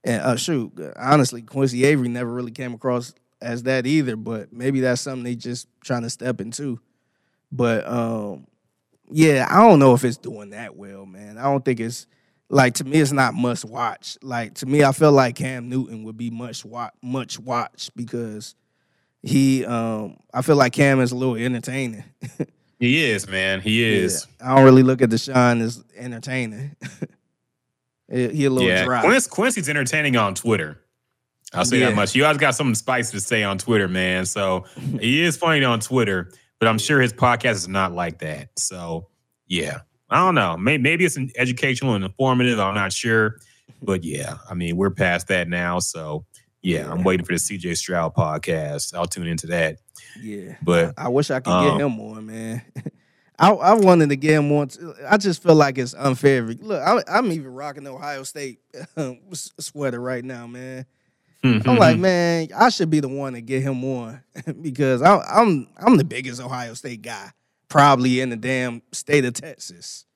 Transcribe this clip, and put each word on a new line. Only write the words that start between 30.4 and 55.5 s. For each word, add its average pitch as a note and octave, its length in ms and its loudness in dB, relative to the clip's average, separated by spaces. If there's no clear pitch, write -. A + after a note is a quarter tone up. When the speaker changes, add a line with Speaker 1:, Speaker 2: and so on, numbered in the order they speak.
Speaker 2:
I'll F2+ 120 -2
say B2+ 160 2
that B2 100 4
Speaker 1:
Yeah. G#2+ 40 -2
Speaker 2:
much. G2+ 200 0
You C3 80 4
guys D3+ 140 4
got C#3 180 2
something C3 200 0
spicy B2 420 -2
to F#2+ 40 -6
say A2 220 -2
on G2 160 -2
Twitter, G2+ 300 0
man. F#2 380 -2
So F#2 440 -2
Speaker 1:
<laughs> C3+ 300 -8
Speaker 2:
he C3 220 2
is E3 140 0
funny D#3 280 2
on A#2 160 2
Twitter, G2+ 500 0
but A2+ 100 4
I'm A2 100 2
sure C#3+ 220 2
his A#2+ 120 2
podcast A#2+ 440 2
is F2 120 -8
not F#2+ 240 -2
like F2 280 -6
that. D2+ 380 -10
So, E2+ 500 -8
yeah. D2+ 340 -6
I C3+ 160 2
don't F3+ 120 4
know. F2+ 200 0
May-, C3 220 0
maybe E3 260 0
it's D#3+ 120 0
an C3+ 200 -6
educational B2+ 580 -2
and F#2+ 100 -2
informative. B2 560 0
I'm G2 140 -2
not G2 180 -4
sure. A2 460 0
But, F#2 220 -2
yeah, C#2+ 320 -8
I F#2+ 60 -12
mean, F2 220 -4
we're F#2+ 140 0
past F2+ 380 0
that F2+ 200 0
now. F2 320 -2
So, D#2 440 -8
yeah, D#2 280 -4
I'm E2+ 80 -6
Speaker 1:
Yeah. F2+ 60 -2
Speaker 2:
waiting F#2 220 2
for F2+ 60 -4
the E2+ 80 -2
C G2+ 180 -6
J F2 160 -6
Stroud E2 400 -4
podcast. D#2 800 -4
I'll F2 120 -4
tune F2 200 -8
into E2 220 -6
that. E2 300 -2
Speaker 1:
Yeah. G2+ 420 -14
Speaker 2:
But, E2+ 340 2
Speaker 1:
I - 120 -6
wish C#3 220 0
I C3 100 -2
could - 120 -6
Speaker 2:
um, - 260 4
Speaker 1:
get C#3+ 60 0
him A#2 160 -4
on, G#2+ 260 -14
man. A2+ 360 -10
<laughs> - 600 -18
I, F3 120 8
I F#3+ 240 6
wanted F3+ 340 6
to C#3 80 0
get D3+ 160 0
him D3 200 4
on. D3 160 0
T-, - 100 -18
I G#3 120 4
just G3 240 -2
feel E3+ 120 6